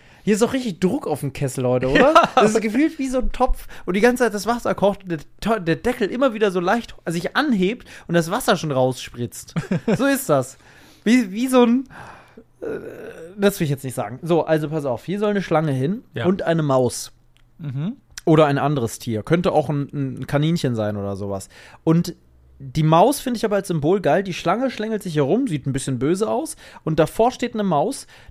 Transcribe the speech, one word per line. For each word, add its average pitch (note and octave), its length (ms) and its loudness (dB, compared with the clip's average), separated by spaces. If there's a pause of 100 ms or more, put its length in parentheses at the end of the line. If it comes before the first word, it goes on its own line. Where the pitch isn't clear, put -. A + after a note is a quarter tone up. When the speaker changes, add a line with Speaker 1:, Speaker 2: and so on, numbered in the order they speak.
(240)
Speaker 1:
Hier G3+ 100 2
ist G#3 80 2
doch A#3 100 2
richtig B3 300 -4
Druck F#3+ 260 0
auf D3 140 -4
dem C#3 100 -4
Kessel, C3+ 300 -4
Leute, B2+ 280 2
oder? D3 100 4
Speaker 2:
<laughs> C#4 140 6
Ja. E4+ 80 8 (140)
Speaker 1:
Das G#3+ 160 6
ist A3 100 2
gefühlt C4 380 0
wie C4+ 80 -4
so B3+ 120 0
ein - 120 0
Topf, - 340 0 (200)
wo F3+ 80 -4
die G#3 80 2
ganze B3 240 4
Zeit G#3 80 0
das G3 120 -6
Wasser A3+ 300 -2
kocht G3 280 0
und F#3 80 -8
der D#3+ 80 -4 (200)
To-, G#3+ 200 0
der E3 180 0
Deckel A#3+ 320 -2
immer B3 240 0
wieder G#3 180 2
so F3+ 80 -2
leicht G3+ 360 -2 (100)
sich F3 320 -4
anhebt A#3 500 0 (200)
und E3 80 -2
das E3 160 4
Wasser A3 260 2
schon D#3 140 -4
rausspritzt. B2+ 840 -4 (200)
Speaker 2:
<laughs> F#3+ 220 0
Speaker 1:
So B3 100 0
ist C#4 220 0
das. C#3 300 0 (480)
Wie, A3+ 260 4
wie A3+ 160 -4
so B3+ 160 6
ein, A#3+ 220 4 (760)
äh, - 40 -10 (720)
das G3+ 220 2
will F3 60 2
ich C#3 60 0
jetzt C3+ 120 -4
nicht C3 120 -8
sagen. A#2 260 -6
So, E3 240 2
also D#3 240 0
pass D3+ 160 -4
auf, A#2+ 200 -4
hier G3 140 -4
soll G#3 120 0
eine G3 100 0
Schlange D#3+ 300 0
hin D3 320 -2 (100)
Speaker 2:
Ja. A#2 120 -4
Speaker 1:
und F#3 160 0
eine E3 220 0
Maus. C3 480 0 (480)
Speaker 2:
Mhm. D3+ 380 -6 (280)
Speaker 1:
Oder D#3 220 6
ein C#3 100 2
anderes C3 420 -2
Tier. G#2+ 240 -4
Könnte F3 300 2
auch C#3 160 2
ein, C#3+ 240 -2
ein C3+ 340 -6
Kaninchen D3 480 0
sein G#2 220 -2
oder G2+ 180 -4
sowas. G2 320 -8 (360)
Und E3 320 2 (440)
die C3+ 240 -4
Maus E3+ 360 4
finde B3 180 -4
ich - 80 -4
aber G#3 120 0
als G3 100 -4
Symbol F3 340 0
geil. D#3+ 220 2
Die F#3 100 -6
Schlange A#3 380 -2
schlängelt G#3+ 320 -6
sich E3 120 -6
herum, D#3+ 320 2
sieht D3+ 200 -4
ein C3+ 60 -4
bisschen C3 260 -6
böse F#3 280 0
aus. A#3+ 280 -4 (280)
Und D#3+ 160 -2
davor A3 320 2
steht A#3+ 220 -6
eine G#3+ 100 -4
Maus, F#3 440 -2 (240)